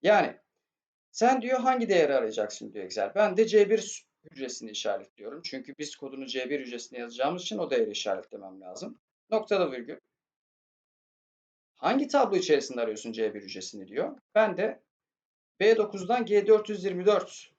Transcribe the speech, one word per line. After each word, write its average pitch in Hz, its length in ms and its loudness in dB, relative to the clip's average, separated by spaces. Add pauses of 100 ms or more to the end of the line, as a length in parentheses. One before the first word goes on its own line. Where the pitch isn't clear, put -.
Yani 196 360 4 (720)
sen 247 300 4
diyor 254 180 0
hangi 247 300 2
değeri 160 240 4
arayacaksın 110 600 -2
diyor 101 120 -10
Excel. 101 300 -4
Ben 196 220 2
de 220 100 6
C 202 220 6
bir - 380 -2 (240)
hücresini 123 400 -10
işaretliyorum. 104 720 -8
Çünkü 135 360 -12
bis 147 180 -12
kodunu 135 300 -14
C 127 240 -6
bir 143 100 -2
hücresine 120 400 -12
yazacağımız 127 420 -4
için 214 160 -8
o 170 120 -4
değeri 113 220 2
işaretlemem 95 720 -8
lazım. 92 380 -14 (300)
Noktada 202 420 0
virgül. 123 260 -12 (1800)
Hangi 269 320 0
tablo 226 280 2
içerisinde 135 460 2
arıyorsun 110 300 -6
C 107 220 -2
bir 104 80 -12
hücresini 98 460 -14
diyor. 120 300 -6 (180)
Ben 208 220 2
de 190 260 -4 (760)
B 220 180 6
dokuzdan 208 480 -2
G 202 220 2
dört 214 220 6
yüz 190 160 -4
yirmi 180 200 -2
dört - 540 2